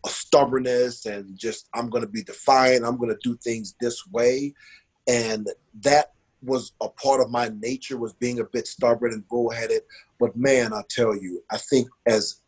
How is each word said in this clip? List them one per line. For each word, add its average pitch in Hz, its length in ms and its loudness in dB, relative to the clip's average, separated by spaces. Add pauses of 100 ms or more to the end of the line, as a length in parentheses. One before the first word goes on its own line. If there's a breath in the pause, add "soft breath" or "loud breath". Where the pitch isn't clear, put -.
a - 60 -6
stubbornness 127 960 2
and 101 320 -10
just, 110 360 -8
"I'm 123 140 -4
gonna 113 180 -4
be 104 160 -8
defiant, 127 600 4
I'm 123 140 -2
gonna 117 240 -2
do 120 140 -2
things 113 440 -8
this 120 280 -4
way." 127 440 0 (560 loud breath)
And 110 400 0 (320)
that 147 320 4 (300)
was 123 380 -4
a 107 80 -4
part 135 320 0
of 120 100 2
my 120 200 -2 (100)
nature, 131 360 -6
was 117 160 -6
being 123 280 -4
a 110 40 -2
bit 113 220 -6
stubborn 117 460 0
and 107 160 -10
bullheaded. 113 540 -2 (360 loud breath)
But 117 180 0
man, 123 380 4
I 104 160 -6
tell 113 260 2
you, 95 340 -10
I 107 60 -4
think 123 320 2 (180)
as 110 420 0